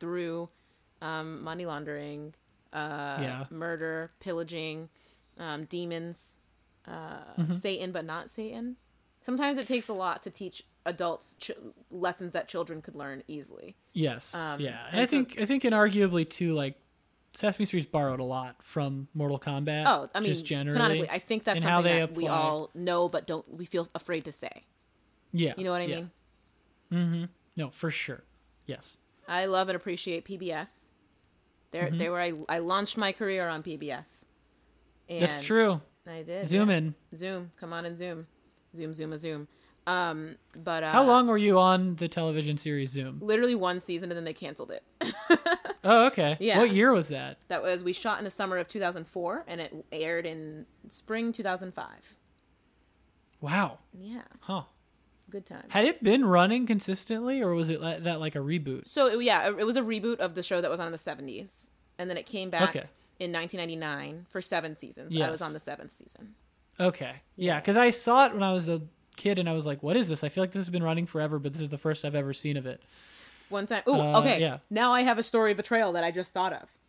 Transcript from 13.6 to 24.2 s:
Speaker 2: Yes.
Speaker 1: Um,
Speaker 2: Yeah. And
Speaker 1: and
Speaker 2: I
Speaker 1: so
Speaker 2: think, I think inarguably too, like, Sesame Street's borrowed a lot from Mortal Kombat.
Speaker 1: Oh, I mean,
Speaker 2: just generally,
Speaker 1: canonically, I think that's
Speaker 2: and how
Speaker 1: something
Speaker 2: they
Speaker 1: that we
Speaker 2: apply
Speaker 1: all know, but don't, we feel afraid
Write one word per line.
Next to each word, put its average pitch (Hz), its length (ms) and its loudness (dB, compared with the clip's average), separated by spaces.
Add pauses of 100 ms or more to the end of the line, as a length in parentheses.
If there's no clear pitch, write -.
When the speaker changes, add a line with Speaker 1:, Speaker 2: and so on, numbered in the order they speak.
Speaker 2:
Yes. 135 400 -2
Speaker 1:
Um, 156 260 -6
Speaker 2:
Yeah. 120 280 -6
And 151 60 -10
Speaker 1:
and 202 60 2
Speaker 2:
I 247 60 6
Speaker 1:
so 247 60 0
Speaker 2:
think, 262 280 0
I 214 60 0
think 262 160 0
inarguably 202 680 4
too, 170 240 -2
like, 139 220 -2 (580)
Sesame 208 320 0
Street's 175 220 0
borrowed 139 340 0
a 131 40 -4
lot 127 380 -6
from 139 520 -4
Mortal 143 240 0
Kombat. 147 480 -2
Speaker 1:
Oh, 202 280 4
I 202 60 0
mean, 214 80 2
Speaker 2:
just 165 160 0
generally, 143 340 -2
Speaker 1:
canonically, 165 300 4
I 180 120 -2
think 220 240 -4
that's 185 180 2
Speaker 2:
and - 20 4
how 170 120 4
Speaker 1:
something 175 180 6
Speaker 2:
they 165 60 4
Speaker 1:
that 160 140 0
we 165 120 -2
Speaker 2:
apply 156 100 2
Speaker 1:
all 156 380 0
know, 175 340 2
but 156 180 -2
don't, 160 240 -6
we 170 140 -12
feel 170 300 -4
afraid 160 320 -6